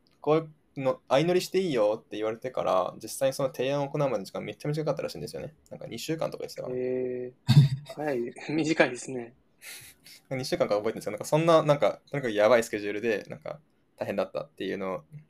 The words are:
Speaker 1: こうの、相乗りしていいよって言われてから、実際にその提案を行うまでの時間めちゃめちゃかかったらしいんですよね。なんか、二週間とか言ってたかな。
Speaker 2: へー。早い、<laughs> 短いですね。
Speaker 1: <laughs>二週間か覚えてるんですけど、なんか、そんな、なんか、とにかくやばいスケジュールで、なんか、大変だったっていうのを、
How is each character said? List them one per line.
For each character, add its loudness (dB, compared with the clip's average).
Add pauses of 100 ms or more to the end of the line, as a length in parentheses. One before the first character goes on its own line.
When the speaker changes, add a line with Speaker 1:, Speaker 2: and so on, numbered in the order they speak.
(200)
Speaker 1:
こ 2
う 0 (280)
の、 0
相 6
乗 4
り 4
し -2
て 0
い 0
い -2
よ 4
っ -20
て -10
言 -2
わ 0
れ -4
て -8
か -2
ら、 2
実 -10
際 2
に -2
そ -4
の 0
提 -2
案 0
を -4
行 -6
う 0
ま 2
で 0
の -6
時 -14
間 -8
め -8
ち -12
ゃ 0
め -2
ち -2
ゃ -4
か 0
か -4
っ -6
た -6
ら -6
し -10
い -12
ん -10
で -8
す -12
よ -8
ね。 -12 (160)
な -12
ん -20
か、 -12
二 -10
週 -4
間 -4
と -12
か -10
言 -8
っ -18
て -16
た -8
か -8
な。 -6
Speaker 2:
へ -4
ー。 -4 (640)
早 -4
い、 -4
<laughs> -8
短 2
い 2
で -8
す -12
ね。 -10 (480)
Speaker 1:
<laughs> -20
二 -6
週 -2
間 2
か 2
覚 0
え -2
て -
る -12
ん -6
で -6
す -12
け -14
ど、 -4
な -6
ん -16
か、 -8
そ 2
ん 2
な、 8
な 4
ん 2
か、 2
と -4
に -2
か -2
く -2
や 6
ば 10
い 2
ス -10
ケ -4
ジ -6
ュ -2
ー -4
ル -6
で、 0
な -10
ん -20
か、 -12 (360)
大 -8
変 -4
だ 0
っ -6
た -6
っ -14
て -10
い -4
う -4
の -6
を、 -16 (260)